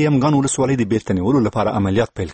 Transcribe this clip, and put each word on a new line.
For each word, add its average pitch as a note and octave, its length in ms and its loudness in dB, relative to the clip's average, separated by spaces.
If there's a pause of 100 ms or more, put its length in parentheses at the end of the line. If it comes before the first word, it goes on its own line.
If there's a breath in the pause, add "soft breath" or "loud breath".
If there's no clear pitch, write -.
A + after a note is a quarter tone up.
یمګان D3 280 2
ولسوالۍ C3+ 440 0
د A2+ 140 -2
بیرته G#2+ 260 -2
نیولو A#2 300 2
لپاره G#2+ 320 -2
عملیات G2 340 -2
پیل F2+ 200 -8